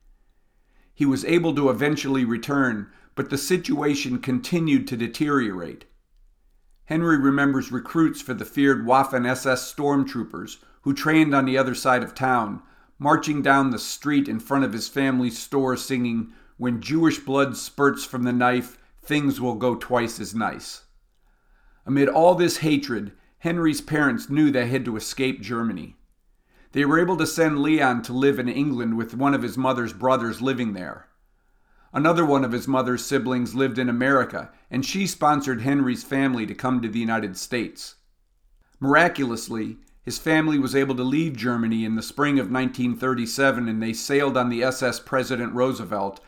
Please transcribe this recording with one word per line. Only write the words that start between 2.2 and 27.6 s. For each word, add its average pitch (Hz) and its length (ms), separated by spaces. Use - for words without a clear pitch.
return, 117 640
but - 140
the 139 80
situation 143 800
continued 135 680
to 127 80
deteriorate. 117 880
Henry 160 320
remembers 139 560
recruits 151 480
for 127 120
the 107 120
feared 135 400
Waffen 127 420
S 127 180
S 127 280
stormtroopers 135 840
who 139 100
trained 156 420
on 135 80
the 131 140
other 127 180
side 123 260
of - 140
town, 120 460
marching 151 440
down 139 300
the 107 60
street 143 520
in 110 100
front 139 240
of 117 80
his 110 160
family's 127 500
store 135 380
singing, 120 560
"When 120 240
Jewish 151 400
blood 131 380
spurts - 480
from 123 180
the 123 80
knife, 123 460
things 143 400
will 123 140
go 117 200
twice 117 460
as 95 120
nice." 98 500
Amid 139 220
all 165 280
this 170 240
hatred, 135 520
Henry's 165 420
parents 143 460
knew 147 220
they 127 160
had 127 200
to 117 100
escape 131 440
Germany. 110 580
They 143 120
were 147 140
able 175 200
to 156 100
send 156 320
Leon 143 440